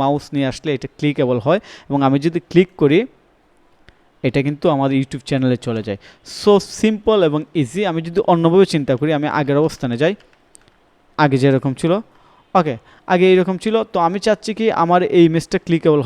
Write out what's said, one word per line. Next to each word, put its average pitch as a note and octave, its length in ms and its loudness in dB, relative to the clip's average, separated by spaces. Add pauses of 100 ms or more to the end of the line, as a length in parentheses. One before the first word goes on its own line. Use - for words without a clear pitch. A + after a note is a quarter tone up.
মাউস C#3 320 -2
নিয়ে C#3 180 -2
আসলে - 260 -8
এটা B2+ 100 -12 (100)
ক্লিকেবল C#3 480 0
হয় E3+ 140 2 (300)
এবং C#3 180 -2
আমি C3+ 180 2
যদি E3+ 140 -2 (120)
ক্লিক F#3 200 2 (120)
করি, D3 160 4 (1300)
এটা C3 200 -2
কিন্তু D3 180 -4 (100)
আমাদের C#3 260 0
YouTube C3+ 280 -8
চ্যানেলে C3 280 0 (100)
চলে A2+ 200 -4
যায়। G2+ 120 -6 (420)
So G#3 120 4 (280)
simple G#3+ 380 2 (100)
এবং D3 100 -2 (220)
ইজি। C#3 200 -4 (100)
আমি E3 160 -4
যদি E3+ 120 -4 (140)
অন্যভাবে E3+ 400 4
চিন্তা D3 260 -2
করি, D3+ 100 -2 (100)
আমি D3+ 80 -4 (120)
আগের C#3 240 0
অবস্থানে C#3 380 -4
যাই, E3+ 120 2 (1080)
আগে C#3 200 2
যেরকম C3+ 280 2 (100)
ছিল, E3 100 0 (680)
ওকে, D3+ 160 0 (380)
আগে F3+ 180 4
এইরকম F#3 320 2
ছিল। A3 120 -2 (180)
তো G3+ 40 -4 (100)
আমি F#3+ 180 -4
চাচ্ছি G#3+ 340 -2
কি A3+ 60 -2 (180)
আমার F3 180 2 (160)
এই F3 120 8
ইমেজটা E3 360 -2
ক্লিকেবল D#3+ 400 2